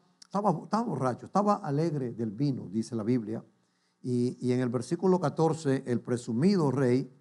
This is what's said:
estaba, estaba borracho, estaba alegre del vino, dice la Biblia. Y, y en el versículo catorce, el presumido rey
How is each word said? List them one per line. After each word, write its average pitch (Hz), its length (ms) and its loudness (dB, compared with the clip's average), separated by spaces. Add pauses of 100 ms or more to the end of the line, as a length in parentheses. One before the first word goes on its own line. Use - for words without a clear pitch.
(220)
estaba, 208 300 0 (120)
estaba 220 200 -2
borracho, 131 420 -2
estaba 208 300 2
alegre 151 580 -2
del 113 180 -4
vino, 127 380 -2
dice 110 260 -4
la 110 80 -2
Biblia. 110 400 0 (580)
Y, 123 380 0
y 123 140 0
en 127 80 2
el 123 80 0
versículo 170 500 0
catorce, 147 680 0
el 123 120 0
presumido 131 720 2
rey 131 500 2